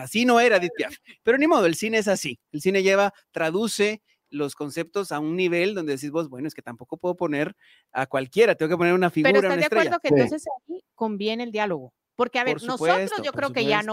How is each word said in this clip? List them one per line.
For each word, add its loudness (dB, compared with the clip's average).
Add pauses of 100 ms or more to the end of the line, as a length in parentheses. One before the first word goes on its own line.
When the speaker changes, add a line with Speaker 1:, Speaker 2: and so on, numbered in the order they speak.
Speaker 1:
así -2
no 4
era 6
Edith -2
Piaf. -6 (280)
Pero 2
ni 2
modo, 4
el 2
cine -2
es 0
así. -2 (120)
El -10
cine 2
lleva, 4 (200)
traduce -2 (260)
los -4
conceptos -6
a -2
un -2
nivel 0
donde -4
decís -8
vos, -4
"Bueno, -10
es -10
que -20
tampoco -14
puedo -4
poner -2 (380)
a -2
cualquiera, 2
tengo -2
que 0
poner 2
una 4
figura, 2
Speaker 2:
Pero 6
¿estás 2
Speaker 1:
una 0
Speaker 2:
de 0
Speaker 1:
estrella". 2
Speaker 2:
acuerdo -2
que -2
Speaker 3:
Sí. 4
Speaker 2:
entonces 2 (220)
ahí -12 (100)
conviene -4
el -10
diálogo? -4 (240)
Porque, 0
a 2
ver, 0
Speaker 1:
Por -16
Speaker 2:
nosotros -2
Speaker 1:
supuesto, -2
Speaker 2:
yo -6
Speaker 1:
por -8
Speaker 2:
creo -4
que 0
ya 4
no 0 (120)